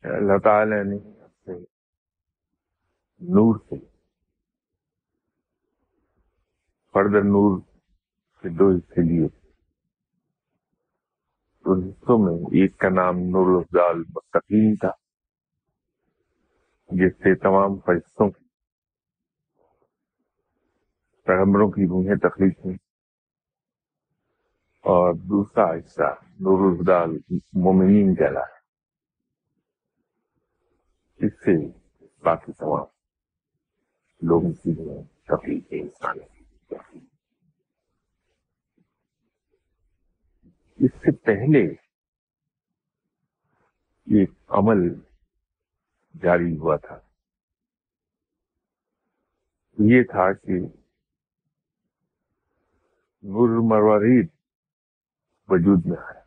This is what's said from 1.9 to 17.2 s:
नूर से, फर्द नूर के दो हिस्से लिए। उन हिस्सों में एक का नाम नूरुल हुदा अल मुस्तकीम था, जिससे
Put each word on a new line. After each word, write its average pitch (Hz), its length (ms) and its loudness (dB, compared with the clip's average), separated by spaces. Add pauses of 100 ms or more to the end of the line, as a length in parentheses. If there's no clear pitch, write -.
नूर 113 380 2
से, - 180 -16 (3250)
फर्द 101 200 2 (100)
नूर 101 340 2 (840)
के 92 80 -10
दो 82 200 2
हिस्से 90 320 -4
लिए। 82 260 0 (2250)
उन 92 180 0
हिस्सों 113 360 -2
में 85 420 0
एक 95 200 2
का 95 100 0
नाम 90 260 0 (100)
नूरुल 92 280 2
हुदा 87 340 0
अल 82 200 -6
मुस्तकीम 107 680 -2
था, 92 180 -6 (1900)
जिससे - 480 0